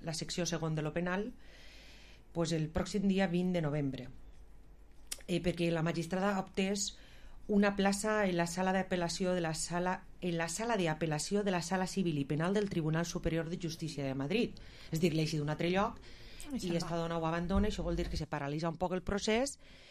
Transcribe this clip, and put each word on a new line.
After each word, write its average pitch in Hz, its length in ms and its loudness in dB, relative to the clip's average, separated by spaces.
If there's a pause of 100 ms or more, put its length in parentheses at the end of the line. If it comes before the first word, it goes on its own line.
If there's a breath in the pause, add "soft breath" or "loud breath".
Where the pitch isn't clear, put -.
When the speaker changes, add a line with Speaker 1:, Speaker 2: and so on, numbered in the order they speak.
Speaker 1:
la 160 120 -4
secció 165 320 -4
segon 160 300 -2
de 156 60 -2
lo 151 120 -2
penal, 185 380 -2 (1000 loud breath)
pues, 165 180 0
el 160 200 0
pròxim 196 360 0
dia 190 200 4
vint 180 260 2
de 175 80 2
novembre. 139 480 0 (1160)
Eh, 175 140 0
perquè 170 300 2
la 165 120 2
magistrada 170 560 0
optés 196 580 -2 (500 soft breath)
una 202 300 6
plaça 202 500 4
en 180 80 2
la 170 100 4
sala 185 280 2
d'apel·lació 180 600 2
de 180 80 2
la 160 140 0
sala, 175 480 0 (180)
en 170 160 0
la 165 120 0
sala 233 280 0
d'apel·lació 160 640 2
de 202 80 2
la 175 100 2
Sala 185 260 0
Civil 170 320 2
i 139 60 0
Penal 160 280 2
del 208 160 2
Tribunal 160 360 2
Superior 165 440 -2
de 165 100 -4
Justícia 147 440 -4
de 135 120 0
Madrid. 156 360 2 (400 loud breath)
És 160 80 0
dir, 160 160 4
l'eixi 160 220 2
d'un 147 120 0
altre 165 220 0
lloc 202 260 2 (540 loud breath)
Speaker 2:
Ai, 262 60 -4
Speaker 1:
i - 20 -4
Speaker 2:
se'n 175 160 0
Speaker 1:
esta 170 160 0
Speaker 2:
va. 170 60 0
Speaker 1:
dona 165 200 0
ho 160 80 0
abandona, 175 440 4
això 196 140 -2
vol 170 120 0
dir 170 140 0
que - 80 -2
se 156 100 -4
paralitza 147 420 -2
un 156 80 -4
poc 180 160 0
el 185 80 0
procés 220 560 0 (340 loud breath)